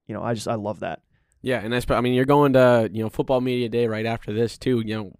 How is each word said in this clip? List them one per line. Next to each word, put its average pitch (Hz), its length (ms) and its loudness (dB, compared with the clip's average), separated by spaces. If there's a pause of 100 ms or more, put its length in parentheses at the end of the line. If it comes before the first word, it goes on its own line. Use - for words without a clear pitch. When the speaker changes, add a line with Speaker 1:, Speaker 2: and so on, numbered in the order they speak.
Speaker 1:
you 107 80 -10
know, 104 80 -8
I 117 100 -2
just, 107 140 -6
I 117 80 -2
love 104 240 -6
that. 90 220 -8 (400)
Speaker 2:
Yeah, 120 180 -4
and 110 160 -4
I 123 80 0
sp-, - 80 -4
I 110 100 2
mean, 123 120 0
you're 127 120 2
going 143 280 4
to, 123 400 6
you 110 100 -4
know, 107 60 -6
football 131 320 0
media 123 260 -2
day 117 200 0
right 110 180 -4
after 113 260 -6
this 110 260 -2
too. 123 280 0
You 107 100 -6
know, 104 240 -10